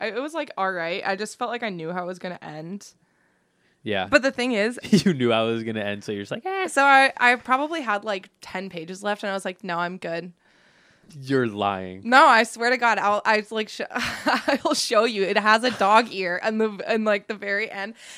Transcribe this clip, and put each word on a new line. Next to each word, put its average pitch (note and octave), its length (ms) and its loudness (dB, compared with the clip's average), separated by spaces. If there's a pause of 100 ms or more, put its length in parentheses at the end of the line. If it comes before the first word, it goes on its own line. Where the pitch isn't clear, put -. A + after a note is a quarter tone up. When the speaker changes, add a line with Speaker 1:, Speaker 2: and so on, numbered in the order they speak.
Speaker 1:
I, G#3 80 -4
it G#3+ 120 -6
was, D4+ 140 -8
like, D4+ 220 -6
all F#3+ 160 -2
right. F3 320 -4
I G3 120 -2
just G#3+ 220 -10
felt A#3+ 120 -4
like A#3+ 120 -8
I A#3 80 -4
knew E3+ 220 -8
how F3+ 120 -6
it - 20 -10
was F3+ 120 -8
gonna F3+ 220 -12
end. D#3+ 520 -14 (920)
Speaker 2:
Yeah. G2 280 -2
Speaker 1:
But C4 120 6
the C4+ 100 0
thing B3+ 200 -4
is A3+ 300 0
Speaker 2:
<laughs> F#3 220 4
You G3 80 2
knew B2+ 200 0
how A2+ 160 2
it A#2 40 0
was A2+ 120 -4
gonna A2 160 -6
end, G2+ 240 -6
so A2 80 -6
you're G2+ 100 -4
just G2+ 80 -12
like, - 160 -8
"Eh." F#4+ 220 -4
Speaker 1:
So C#4 160 0
I, C4+ 340 6
I B3 180 4
probably C#4+ 460 -2
had, G#3 220 -2
like, G3 260 -6 (100)
ten F#3+ 300 -8
pages F3 320 -12
left, G#3 200 -4
and G#3 80 -4
I G3 40 -2
was F#3+ 100 -4
like, F#3 200 -8
"No, F3 140 -4
I'm F3 200 -4
good." E3+ 340 -8 (880)
Speaker 2:
You're C3 260 2
lying. G2 580 -2
Speaker 1:
No, B3+ 220 8
I A#3 180 8
swear A#3 260 -2
to B3+ 80 2
God, A#3 200 2
I'll, G#3 280 2
I, G#3+ 240 2
like, A3 180 -4
sh-, - 180 -10
<laughs> - 40 -12 (760)
I'll D#4 100 2
show A3 300 2
you. A3 200 0
It F#3+ 120 0
has G#3+ 260 4
a B3+ 100 2
dog G#3+ 400 6
ear F3+ 300 -2
in A3 160 0
the, G#3+ 240 0 (100)
in, A3 120 0
like, G3+ 240 0
the A3 60 -6
very G3+ 360 -4
end. G3+ 240 -8 (240)